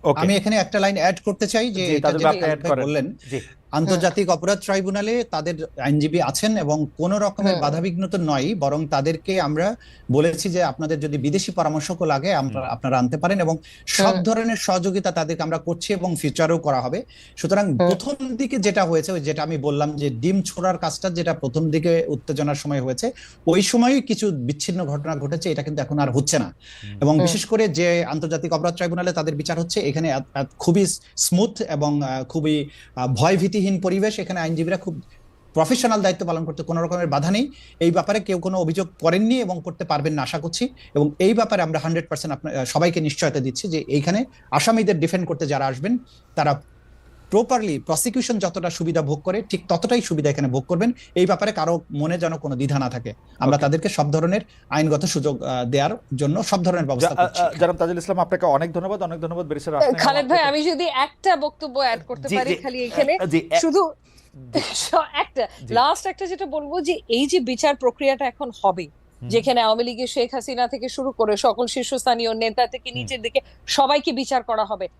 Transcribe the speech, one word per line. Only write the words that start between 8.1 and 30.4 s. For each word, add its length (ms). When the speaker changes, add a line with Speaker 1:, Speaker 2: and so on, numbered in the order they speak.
Speaker 2:
নয়, 360
বরং 340
তাদেরকে 520
আমরা 360
বলেছি 360
যে 140
আপনাদের 380
যদি 180
বিদেশি 340
পরামর্শকও 520
লাগে, 300
আমরা, 260
Speaker 1:
হুম। 80
Speaker 2:
আপনারা 300
আনতে 180
পারেন, 240
এবং 160
সব 280
Speaker 3:
হুম। 80
Speaker 2:
ধরনের 340
সহযোগিতা 560
তাদেরকে 300
আমরা 160
করছি 340
এবং 240
ফিউচারেও 420
করা 220
হবে। 220
সুতরাং 420
Speaker 3:
হুম। 100
Speaker 2:
প্রথম 480
দিকে 220
যেটা 260
হয়েছে, 280
ওই 80
যেটা 220
আমি 160
বললাম 380
যে 140
ডিম 320
ছোড়ার 360
কাজটা 320
যেটা 240
প্রথম 360
দিকে 380
উত্তেজনার 460
সময় 260
হয়েছে, 320
ওই 160
সময়ই 400
কিছু 300
বিচ্ছিন্ন 540
ঘটনা 300
ঘটেছে, 340
এটা 120
কিন্তু 200
এখন 160
আর 120
হচ্ছে 280
না। 160
Speaker 1:
হুম। 160
Speaker 2:
এবং 120
Speaker 3:
হুম। 100
Speaker 2:
বিশেষ 240
করে 220
যে 360
আন্তর্জাতিক 480
অপরাধ 220
ট্রাইব্যুনালে 380
তাদের 220
বিচার 260
হচ্ছে, 200
এখানে 280
এত, 160
এত 120